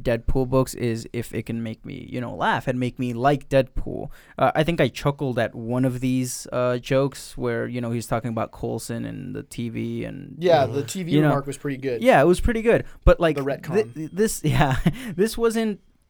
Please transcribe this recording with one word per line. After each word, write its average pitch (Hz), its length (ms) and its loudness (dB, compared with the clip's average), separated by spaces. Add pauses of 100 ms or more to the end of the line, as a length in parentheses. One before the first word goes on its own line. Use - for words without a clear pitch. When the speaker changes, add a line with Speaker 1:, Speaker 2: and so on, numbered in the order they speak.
Speaker 1:
Deadpool 123 480 0
books 131 260 2
is 113 380 -4
if - 220 -6
it - 120 -6
can 117 160 -6
make 110 220 -10
me, - 260 -12
you 123 100 -6
know, 113 140 -8
laugh 143 340 -2
and 123 100 -2
make 123 200 -4
me 123 140 -2
like 131 360 0
Deadpool. - 600 0 (300)
Uh, 131 160 4
I 156 80 4
think 170 180 0
I 147 80 6
chuckled 139 500 -2
at 110 160 -2
one 120 300 -2
of 123 160 0
these, 127 520 -2
uh, 123 260 0
jokes 135 580 -2
where, 117 300 -2
you 120 140 -6
know, 117 100 -4
he's 117 160 -4
talking 120 240 -2
about 110 220 -4
Coulson 117 520 -6
and 104 300 -10
the 110 80 -8
T - 260 -8
V 113 360 -6
and 110 340 -12
Speaker 2:
Yeah, 165 260 6
Speaker 3:
Mm-hmm. - 100 -2
Speaker 2:
the 143 100 0
T 190 180 -8
V 165 100 -6
Speaker 1:
You 147 100 6
know, 151 60 6
Speaker 2:
remark 143 180 2
was 139 120 -10
pretty 139 200 -6
good. 131 240 -4
Speaker 1:
yeah, 226 180 8
it - 60 8
was 175 140 4
pretty 226 220 0
good. 220 220 4 (200)
But, 175 160 8
like, 160 160 2
Speaker 2:
The 139 60 -2
Speaker 1:
thi-, 135 80 -4
Speaker 2:
retcon. 151 640 -4
Speaker 1:
this, 208 320 0
<laughs> - 0 -
yeah, 131 320 4 (400)
this 214 200 0
wasn't 226 440 0 (300)